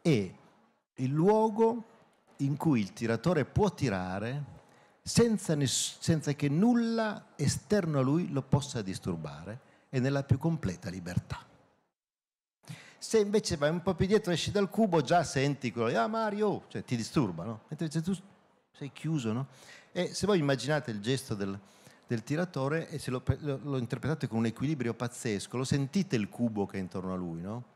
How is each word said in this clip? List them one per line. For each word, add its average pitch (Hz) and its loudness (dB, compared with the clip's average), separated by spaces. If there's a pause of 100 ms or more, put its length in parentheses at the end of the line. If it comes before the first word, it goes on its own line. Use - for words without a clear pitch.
è 139 2 (600)
il 131 -2
luogo 220 4 (540)
in 143 0
cui 143 4
il 98 -2
tiratore 120 0
può 196 0
tirare 104 -2 (580)
senza 220 2
ness-, - 0
senza 156 0
che 143 0
nulla 226 2
esterno 160 0
a - 4
lui 151 2
lo 135 -2
possa 139 0
disturbare, 85 -6 (300)
e 135 -2
nella 139 0
più - 4
completa 101 -2
libertà. 90 -6 (1500)
Se - 0
invece 208 2
vai 147 2
un 170 0
po' 190 0
più 190 2
dietro, 196 2
esci 165 0
dal 196 0
cubo, 180 2
già 160 4
senti 135 0
quello, 120 0
"Ah, 226 2
Mario!", 214 0
cioè 98 -8
ti 123 -4
disturba, 101 -2
no? 110 -8
Mentre 160 -6
se 160 -2
tu 185 -2 (560)
sei 139 -12
chiuso, 139 -2
no? 135 -2 (440)
E 180 -2
se 185 -2
voi 202 6
immaginate 139 2
il 104 -4
gesto 120 -2
del, 98 -2 (460)
del 113 -2
tiratore, 156 -2
e 156 -8
se - -8
lo, 127 -4 (160)
lo, 139 -4
lo 143 -2
interpretate 135 -2
con 110 -2
un 113 2
equilibrio 123 -2
pazzesco, 113 -4
lo 131 -2
sentite 139 2
il 104 2
cubo 107 0
che 101 -8
è - -2
intorno 92 -4
a 92 -2
lui, 85 -6
no? 110 -8 (120)